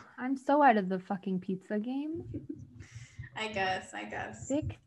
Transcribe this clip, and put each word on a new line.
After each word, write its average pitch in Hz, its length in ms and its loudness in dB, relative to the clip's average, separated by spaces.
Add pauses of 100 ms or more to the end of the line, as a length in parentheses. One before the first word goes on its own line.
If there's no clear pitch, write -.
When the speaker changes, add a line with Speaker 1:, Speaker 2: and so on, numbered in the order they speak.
(180)
Speaker 1:
I'm 262 200 -2
so 285 260 6
out 233 140 10
of 190 100 2
the 190 120 0
fucking 185 420 -2
pizza 196 360 -4
game. 285 460 -4 (1120)
Speaker 2:
I 220 140 -4
guess, 190 440 -2
I - 120 -8
guess. 214 420 -10
Speaker 1:
Thick, 294 400 -2